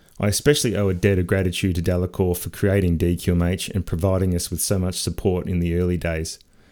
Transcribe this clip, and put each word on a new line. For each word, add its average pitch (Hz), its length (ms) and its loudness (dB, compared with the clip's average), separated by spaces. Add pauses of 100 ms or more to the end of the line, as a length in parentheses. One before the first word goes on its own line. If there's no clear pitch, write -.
(200)
I 104 100 2
especially 127 460 2
owe 101 140 2
a 92 60 0
debt 98 240 4
of 87 80 0
gratitude 92 480 0
to 85 80 -2
Delacorp 90 540 0
for - 120 -8
creating 95 480 2
D 87 180 2
Q 90 180 0
M 87 100 2
H 90 260 -2
and 92 160 -4
providing 95 480 0
us 85 160 -4
with 85 120 -6
so 98 180 -2
much 90 160 -2
support 90 520 -2
in 90 120 0
the 85 160 0
early 90 200 2
days. 82 440 -4 (320)